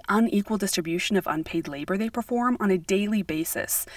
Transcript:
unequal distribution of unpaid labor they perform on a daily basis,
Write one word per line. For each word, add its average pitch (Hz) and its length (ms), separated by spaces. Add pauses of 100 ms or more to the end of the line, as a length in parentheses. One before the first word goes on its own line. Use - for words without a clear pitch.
unequal 214 520
distribution 180 580
of 175 80
unpaid 160 420
labor 151 300
they 220 100
perform 240 520
on 208 100
a 185 80
daily 202 460
basis, - 720